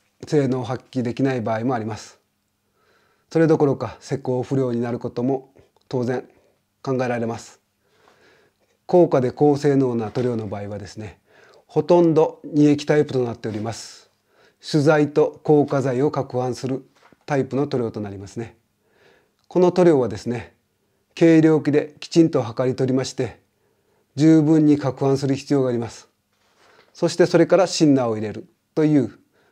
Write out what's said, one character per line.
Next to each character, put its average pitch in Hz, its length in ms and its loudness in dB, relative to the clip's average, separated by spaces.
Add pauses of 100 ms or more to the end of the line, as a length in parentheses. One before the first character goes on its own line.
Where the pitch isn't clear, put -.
(260)
性 143 220 0
能 127 140 -2
を - 20 -8
発 117 260 -10
揮 131 140 -6
で 117 100 -6
き 120 80 -6
な 135 140 -2
い 123 60 -6
場 113 140 -4
合 110 60 -6
も 131 140 -4
あ 117 40 -4
り 107 60 -8
ま 110 120 -10
す。 - 220 -20 (1080)
そ 165 100 0
れ 165 80 4
ど 156 100 4
こ 151 80 2
ろ 139 100 0
か 110 240 -10
施 - 180 -10
工 127 240 -6
不 135 160 -4
良 127 160 -2
に 120 80 -4
な 120 100 -6
る 120 80 -8
こ 117 100 -10
と 120 120 -10
も 135 320 -4 (360)
当 127 140 -2
然 - 240 -6 (540)
考 135 120 -4 (100)
え 123 40 -4
ら 120 120 -4
れ 113 60 -4
ま 113 120 -8
す。 - 220 -20 (1300)
高 175 240 4
価 151 120 0
で 123 100 -2
高 147 260 2
性 143 180 0
能 131 200 0
な 110 160 -6
塗 127 120 -4
料 123 140 -2
の 110 100 -8
場 101 120 -10
合 101 100 -12
は 101 100 -12
で 101 80 -16
す - 100 -20
ね、 107 220 -16 (480)
ほ 151 160 -2
と 175 180 4
ん 165 120 4
ど 156 320 0
二 147 220 2
液 147 180 0
タ 151 120 0
イ 147 80 2
プ 147 80 -14
と 131 60 0
な 120 140 -4
っ 110 40 -16
て - 100 -10
お 110 40 -6
り 107 80 -6
ま 107 140 -8
す。 - 360 -20 (520)
主 - 200 -2
材 151 300 4
と - 320 0
硬 147 220 4
化 143 160 -2
剤 127 200 -2
を 147 80 0
攪 139 160 -6
拌 123 300 -6
す 135 120 -10
る 135 220 -8 (360)
タ 147 120 -4
イ 135 80 0
プ 135 100 -8
の 143 120 -2
塗 139 120 -4
料 113 120 -4
と 110 80 -10
な 104 100 -10
り 98 80 -14
ま 98 100 -16
す - 100 -16
ね。 113 200 -12 (920)
こ - 120 -2
の 180 120 4
塗 180 140 2
料 160 140 4
は 120 80 0
で 107 100 -8
す - 100 -12
ね、 117 280 -8 (580)
計 165 280 6
量 156 200 4
器 143 100 -4
で - 280 -2
き - 80 -18
ち 165 160 4
ん 160 60 2
と 147 120 0
測 117 260 -4
り 127 80 -2
取 127 160 -2
り 127 60 0
ま 135 60 -2
し - 100 -12
て、 120 260 -8 (760)
十 160 260 6
分 156 240 4
に 147 140 4
攪 131 140 -4
拌 135 240 0
す 139 100 -4
る 135 80 0
必 - 180 -4
要 139 100 2
が 131 60 -2
あ - 20 -2
り 120 60 -2
ま 117 120 -6
す。 - 200 -20 (840)
そ - 140 -2
し 170 80 -4
て 175 120 2
そ 175 100 2
れ 165 80 6
か 170 120 2
ら 185 100 4
シ 170 180 0
ン 147 80 6
ナ 135 100 2
ー 120 40 -2
を 110 80 -2
入 107 60 -8
れ 104 120 -8
る - 140 -16 (260)
と 156 120 0
い 151 120 4
う 120 220 -2 (320)